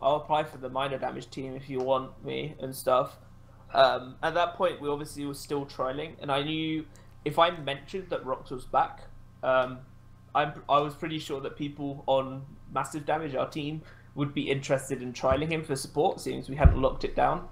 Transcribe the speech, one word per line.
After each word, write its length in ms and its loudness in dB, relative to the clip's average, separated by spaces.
I'll 140 4
apply 280 2
for 140 -12
the 100 -8
Minor 300 -2
Damage 320 -6
team 240 -8
if 160 -12
you 100 -2
want 440 0
me," 360 -6
and 140 -8
stuff. 440 2
Um, 500 4
at 120 0
that 200 0
point, 260 0
we 80 -4
obviously 380 -4
were 80 -6
still 320 -4
trialing, 540 -6
and 100 -6
I 120 2
knew 440 -2
if 140 0
I 120 8
mentioned 600 -6
that 140 -4
Rox 260 -4
was 140 -8
back, 380 2
um, 360 4
I'm, 340 0
I 120 6
was 140 -2
pretty 240 -6
sure 220 -6
that 160 -6
people 500 -6
on 360 2
Massive 340 -4
Damage, 280 0
our 140 0
team, 340 -6
would 200 -2
be 160 -2
interested 520 0
in 100 -6
trialing 380 2
him 140 -2
for 100 -2
support, 460 0
seeing 180 -4
as 100 -10
we 80 -6
hadn't 240 8
locked 240 2
it 120 -2
down. 340 2